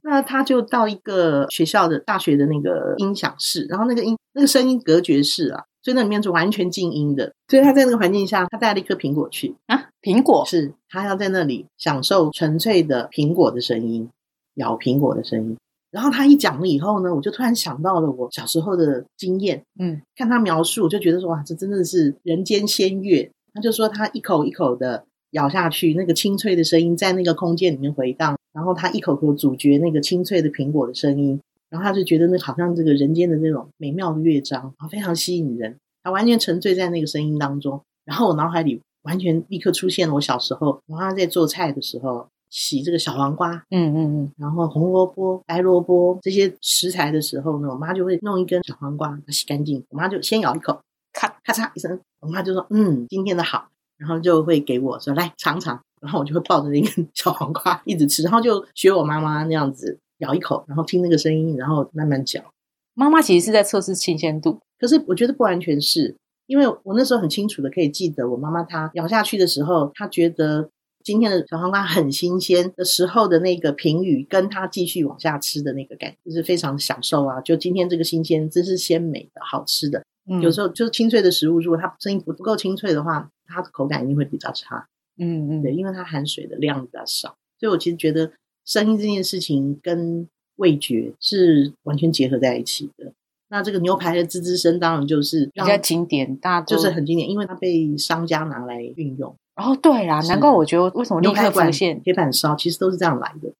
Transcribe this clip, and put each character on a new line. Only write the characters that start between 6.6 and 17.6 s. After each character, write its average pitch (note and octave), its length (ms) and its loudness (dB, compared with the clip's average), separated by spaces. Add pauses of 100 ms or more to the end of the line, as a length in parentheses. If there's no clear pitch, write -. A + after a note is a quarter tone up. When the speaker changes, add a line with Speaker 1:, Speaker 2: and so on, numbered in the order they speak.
Speaker 1:
静 F3+ 220 -4
音 D3 200 0
的。 C3+ 200 -2 (160)
所 C4+ 100 8
以 - 20 10
他 C#4 120 8
在 C4+ 100 8
那 B3+ 80 4
个 A#3 60 2
环 F#3+ 160 4
境 G3+ 120 2
下， F#3 240 0
他 A3 80 -10
带 G#3+ 160 2
了 A3+ 60 0
一 A#3 40 -6
颗 F#3+ 120 -2
苹 C#3+ 180 -4
果 D3+ 140 0
去。 - 260 -8 (140)
Speaker 2:
啊， - 220 -2 (120)
苹 A3 220 4
果？ G#3 220 6
Speaker 1:
是， D3+ 280 0 (140)
他 F#3+ 180 -6
要 G3 120 -2
在 G3 120 -2
那 F#3 140 0
里 C3 220 -2 (120)
享 C#3+ 240 -2
受 D#3+ 300 4
纯 D#3 260 0
粹 F#3 240 4
的 C3 280 -2
苹 D3 240 0
果 C#3 180 4
的 B2 80 -6
声 A#2 260 -2
音， A#2 240 -4 (440)
咬 A#2 240 -4
苹 C3 200 0
果 C#3 160 2
的 A2+ 80 -4
声 A2 220 -4
音。 A2+ 140 -6 (340)
然 G#3+ 120 -6
后 C#4+ 80 2
他 C4+ 140 0
一 C#4+ 100 10
讲 E3+ 240 0
了 F#3 80 -2
以 D3 100 2
后 G3 240 0
呢， F3+ 140 0
我 C#3 60 0
就 G3+ 100 -4
突 A#3+ 100 -8
然 A#3+ 140 2
想 D3+ 260 -6